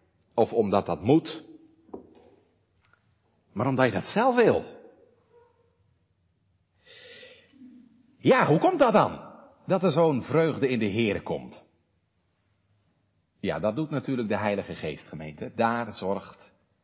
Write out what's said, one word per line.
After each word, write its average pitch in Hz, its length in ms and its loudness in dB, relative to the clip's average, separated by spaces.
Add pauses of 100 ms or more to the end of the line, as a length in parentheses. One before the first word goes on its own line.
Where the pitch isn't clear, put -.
(340)
of - 200 2
omdat 101 320 2
dat 82 160 -4
moet, 135 420 0 (2000)
maar 110 140 -4
omdat 131 180 2
je 120 60 2
dat 92 160 -6
zelf 240 280 0
wil. 151 300 4 (3500)
Ja, 214 300 4
hoe 151 120 4
komt 349 200 2
dat 240 140 4
dan? 120 260 4 (460)
Dat 180 180 0
er 190 80 4
zo'n 147 320 2
vreugde 135 460 0
in 123 100 -2
de 107 120 -2
Heere 101 300 0
komt. 67 440 -10 (1700)
Ja, 82 200 -4
dat 107 160 -2
doet 156 140 -6
natuurlijk 131 380 -6
de 101 100 -4
Heilige 101 380 -4
Geest, 78 320 -10
gemeente. 78 480 -14
Daar 117 360 -2
zorgt - 640 -10 (300)